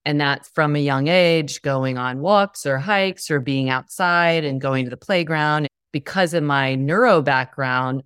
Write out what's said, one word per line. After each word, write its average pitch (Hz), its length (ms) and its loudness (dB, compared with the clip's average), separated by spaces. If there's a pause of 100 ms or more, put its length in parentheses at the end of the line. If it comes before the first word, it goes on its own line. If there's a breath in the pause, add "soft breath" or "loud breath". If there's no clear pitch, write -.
And 147 160 0
that's 143 300 -2
from 147 260 0
a 147 40 0
young 143 280 0
age, 165 540 2
going 131 360 -2
on 127 220 -6
walks 196 460 0
or 135 120 0
hikes 190 540 -2
or 147 80 0
being 135 280 -2
outside 170 760 0
and 135 160 -4
going 135 240 0
to 123 60 -8
the 127 60 -10
playground, 151 720 0 (260)
because 165 420 -2
of 160 80 0
my 139 320 0
neuro 165 480 2
background, 131 840 -2